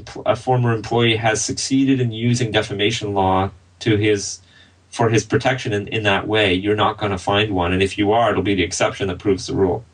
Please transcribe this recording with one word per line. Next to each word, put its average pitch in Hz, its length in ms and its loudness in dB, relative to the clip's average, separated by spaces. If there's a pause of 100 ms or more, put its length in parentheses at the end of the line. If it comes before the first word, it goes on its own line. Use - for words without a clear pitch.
empl-, - 220 -14
a - 100 2
former 123 380 0
employee 113 440 0
has 110 260 0
succeeded 135 560 0
in 120 120 0
using 113 400 0
defamation 101 600 -2
law 95 380 2 (280)
to 110 180 2
his, 104 420 0 (500)
for 113 200 0
his 110 160 2
protection 127 480 0
in, 101 160 -2
in 107 140 -4
that 98 240 0
way. 104 260 2
You're 104 220 0
not 107 220 0
gonna 101 200 -4
find 101 360 0
one, 90 200 0
and 95 100 2
if 98 140 -4
you 104 140 2
are, 113 200 4
it'll 95 120 0
be 98 120 0
the 90 80 0
exception 107 460 -2
that 87 100 -6
proves 95 280 0
the - 80 -6
rule. 92 280 0 (100)